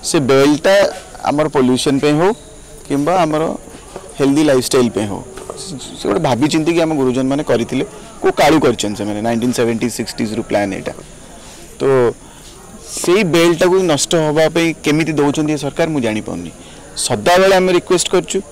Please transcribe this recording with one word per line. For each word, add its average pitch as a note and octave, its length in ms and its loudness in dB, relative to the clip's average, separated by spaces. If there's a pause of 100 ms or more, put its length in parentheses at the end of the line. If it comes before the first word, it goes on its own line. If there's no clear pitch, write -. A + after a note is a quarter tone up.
ସେ - 80 -2 (140)
ବେଲ୍ଟଟା C#3+ 440 4 (540)
ଆମର D3+ 180 0 (100)
ପଲ୍ୟୁସନ୍ C3 440 2
ପାଇଁ D3+ 200 2
ହଉ G3 120 2 (560)
କିମ୍ବା D3 240 -2 (120)
ଆମର D#3 180 -2 (760)
ହେଲ୍ଦି C#3 300 2
ଲାଇଫଷ୍ଟାଇଲ୍ B2+ 480 2
ପାଇଁ G#2 160 -2
ହଉ, F2 100 -8 (760)
ସେ - 100 -14
ଗୋଟେ F#3+ 200 0
ଭାବିଚିନ୍ତିକି D#3 520 0
ଆମ D#3+ 200 0
ଗୁରୁଜନମାନେ C3 500 0
କରିଥିଲେ, B2 340 0 (380)
କୋଉ F#4+ 180 2
କାଳୁ D#3 240 6
କରିଛନ୍ତି G#2+ 360 0
ସେମାନେ, G#2 200 -4
ନାଇଣ୍ଟିନ୍ A#2 380 -2
ସେଭେଣ୍ଟି A#2 280 0 (100)
ସିକ୍ସଟିଜ୍ରୁ A2 520 -6
ପ୍ଲାନ୍ G2+ 280 -2
ଏଇଟା। - 160 -10 (880)
ତ - 20 -2 (1080)
ସେଇ F#3+ 320 0 (120)
ବେଲ୍ଟଟାକୁ F3 420 4 (160)
ନଷ୍ଟ - 200 -2 (120)
ହେବା D3+ 200 2 (100)
ପାଇଁ E3+ 140 2 (160)
କେମିତି D#3 280 0
ଦେଉଛନ୍ତି D3+ 400 0
ଏ D3+ 120 -2
ସରକାର, C#3+ 300 -2
ମୁଁ C#3+ 120 -2
ଜାଣିପାରୁନି। F2+ 440 -6 (560)
ସଦାବେଳେ F3+ 540 4
ଆମେ F#3 180 2
ରିକ୍ୱେଷ୍ଟ F3 360 0
କରୁଛୁ F3 240 -2 (120)